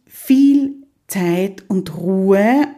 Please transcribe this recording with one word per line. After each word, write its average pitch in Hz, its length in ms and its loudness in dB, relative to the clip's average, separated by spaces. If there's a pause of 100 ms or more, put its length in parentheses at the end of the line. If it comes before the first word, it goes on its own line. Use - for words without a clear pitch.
viel 277 680 0 (340)
Zeit 185 600 -4
und 185 300 -6
Ruhe 196 720 0 (100)